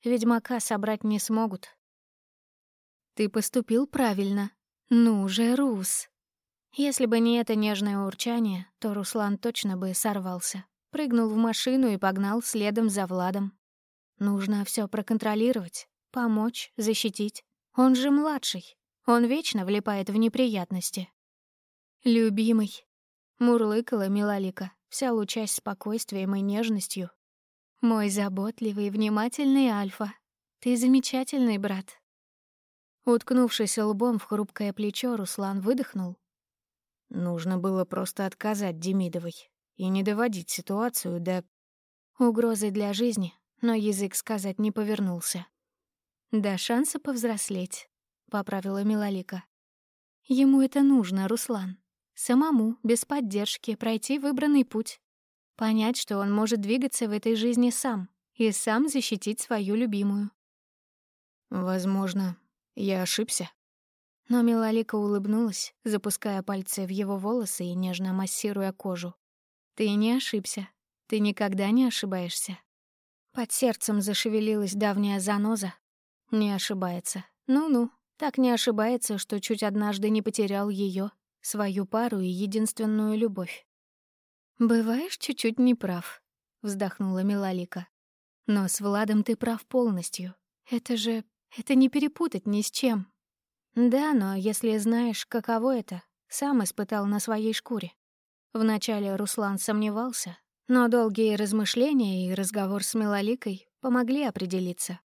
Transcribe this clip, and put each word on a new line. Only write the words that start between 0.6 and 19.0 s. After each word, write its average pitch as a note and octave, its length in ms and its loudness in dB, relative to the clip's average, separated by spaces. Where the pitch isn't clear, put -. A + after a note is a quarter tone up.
не G#3+ 160 0
смогут. A3 560 -4
«Ты G#3+ 140 0
поступил A#3 580 0
правильно. G3+ 640 0
Ну A3+ 380 6
же, A#3 280 2
Рус!» A#3+ 540 -2
Если C#4 320 0
бы A3+ 140 2
не A#3 180 4
это A#3 180 0
нежное G3+ 500 0
урчание, G#3 600 -2
то G#3+ 140 -2
Руслан G3+ 440 -2
точно G3+ 400 -4
бы F#3 160 -4
сорвался. F#3 720 -4
Прыгнул A#3 380 2
в G#3+ 80 0
машину B3 500 2
и G3+ 100 0
погнал G3 440 0
следом G#3+ 480 0
за G3 180 -2
Владом. F#3 500 -2
Нужно G3+ 460 0
всё G#3 240 -2
проконтролировать, G#3+ 1000 -2
помочь, A#3 640 -2
защитить. G#3+ 680 -2
Он C4 200 6
же C4+ 160 2
младший. C#4+ 680 -2